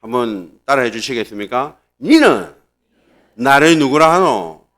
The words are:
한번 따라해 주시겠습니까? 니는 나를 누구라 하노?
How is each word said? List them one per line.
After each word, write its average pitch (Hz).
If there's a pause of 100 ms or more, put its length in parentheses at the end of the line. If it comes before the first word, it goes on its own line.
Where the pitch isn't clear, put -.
한번 113
따라해 131
주시겠습니까? 113 (240)
니는 180 (800)
나를 143
누구라 151
하노? 110 (120)